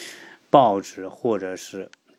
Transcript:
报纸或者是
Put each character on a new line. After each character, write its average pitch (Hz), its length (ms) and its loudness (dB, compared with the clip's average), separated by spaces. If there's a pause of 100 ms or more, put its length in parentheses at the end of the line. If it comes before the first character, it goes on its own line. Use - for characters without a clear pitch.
(500)
报 110 320 6
纸 95 260 -14
或 107 320 -4
者 92 160 -10
是 95 340 -14 (300)